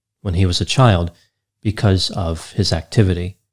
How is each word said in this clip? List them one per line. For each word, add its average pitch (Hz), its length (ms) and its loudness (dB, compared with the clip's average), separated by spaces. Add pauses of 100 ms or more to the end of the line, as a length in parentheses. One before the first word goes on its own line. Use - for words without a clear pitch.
(200)
when 90 140 -4
he 95 120 2
was 87 140 -2
a 101 60 -4
child 95 440 2 (520)
because 98 480 0
of 82 420 -6
his - 200 -2
activity. 90 680 -2 (140)